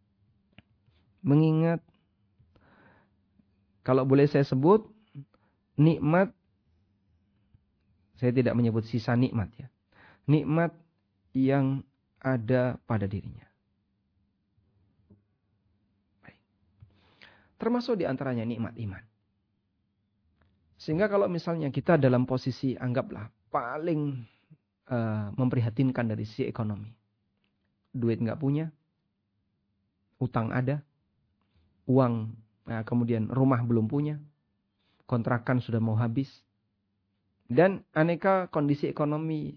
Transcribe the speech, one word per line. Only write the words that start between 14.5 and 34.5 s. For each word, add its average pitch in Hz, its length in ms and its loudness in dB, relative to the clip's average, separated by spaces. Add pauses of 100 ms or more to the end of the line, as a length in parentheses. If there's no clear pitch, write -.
Baik. - 160 -20 (1200)
Termasuk 233 400 -2
diantaranya 131 400 -4
nikmat 113 320 -6
iman. 98 320 -10 (1800)
Sehingga 160 240 0
kalau 202 240 0
misalnya 165 400 -4
kita 143 320 2
dalam 127 240 4
posisi, 127 480 -2
anggaplah, 123 560 -6 (220)
paling, 147 680 -4 (720)
eh, 110 400 -2
memprihatinkan 127 800 0
dari 107 160 -6
sisi 131 160 -6
ekonomi. 107 480 -6 (1040)
Duit 117 240 0
nggak 113 200 -2
punya, 147 280 -2 (1500)
utang 117 320 -2
ada, 135 320 -2 (1040)
uang, 117 480 2 (320)
nah, 113 160 -6
kemudian 117 480 0
rumah 131 320 2
belum 117 240 2
punya, 147 320 -4 (880)